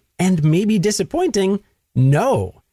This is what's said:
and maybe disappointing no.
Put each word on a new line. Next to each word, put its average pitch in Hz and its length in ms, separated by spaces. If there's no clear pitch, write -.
and 180 240
maybe 196 360
disappointing 208 840
no. 135 680